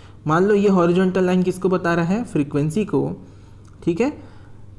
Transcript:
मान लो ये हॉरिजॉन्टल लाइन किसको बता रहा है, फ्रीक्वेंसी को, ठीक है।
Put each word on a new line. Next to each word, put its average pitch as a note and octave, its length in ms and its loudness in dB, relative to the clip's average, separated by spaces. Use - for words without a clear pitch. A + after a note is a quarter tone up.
मान E3 160 4
लो G#3 120 4
ये G3+ 140 4
हॉरिजॉन्टल F#3 560 2
लाइन F3+ 180 2
किसको F3+ 260 -2
बता F3 240 0
रहा E3+ 120 0
है, G3+ 180 -2
फ्रीक्वेंसी D3+ 640 -2
को, C#3+ 260 -2
ठीक F3 160 0
है। C#4+ 160 -2